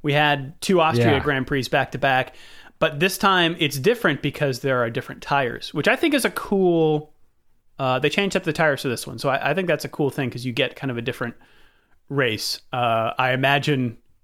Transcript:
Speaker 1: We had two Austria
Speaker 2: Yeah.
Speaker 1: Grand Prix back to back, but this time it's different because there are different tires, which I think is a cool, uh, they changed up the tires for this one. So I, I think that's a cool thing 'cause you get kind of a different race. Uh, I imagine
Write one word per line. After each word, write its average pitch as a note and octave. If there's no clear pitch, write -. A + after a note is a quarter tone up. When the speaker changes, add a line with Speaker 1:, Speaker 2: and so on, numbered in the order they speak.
Speaker 1:
We D3
had D3
two F3+
Austria C#3+
Speaker 2:
Yeah. C#3
Speaker 1:
Grand C3+
Prix C3+
back C3+
to C3+
back, C3
but D3+
this F#3
time F3
it's C#3+
different F3
because C#3
there C3
are A#2
different B2
tires, C3
which D3+
I A#3+
think D4+
is B3
a G3+
cool, E3
uh, C3
they D3
changed G3+
up F#3+
the D#3
tires D#3
for C3+
this A#2
one. -
So C#3+
I, C3+
I D3+
think F#3
that's D#3
a C#3
cool D3
thing B2+
'cause B2
you B2+
get B2+
kind C3+
of A#2+
a A#2
different A#2+
race. B2+
Uh, A2+
I B2+
imagine C3+